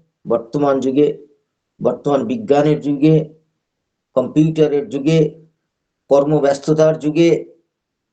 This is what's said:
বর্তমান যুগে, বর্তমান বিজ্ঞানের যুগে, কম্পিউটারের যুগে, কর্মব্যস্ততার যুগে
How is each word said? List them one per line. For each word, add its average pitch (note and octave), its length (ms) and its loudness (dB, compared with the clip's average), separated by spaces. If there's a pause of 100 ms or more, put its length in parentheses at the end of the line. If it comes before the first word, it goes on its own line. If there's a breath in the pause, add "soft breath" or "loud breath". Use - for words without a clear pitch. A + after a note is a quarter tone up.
(280)
বর্তমান C3+ 520 -2
যুগে, C3+ 460 0 (560)
বর্তমান B2+ 440 -2
বিজ্ঞানের C#3 540 0
যুগে, D3+ 540 0 (800)
কম্পিউটারের D3 760 0
যুগে, D3+ 300 0 (880)
কর্মব্যস্ততার D3 920 2
যুগে D3+ 300 0 (840)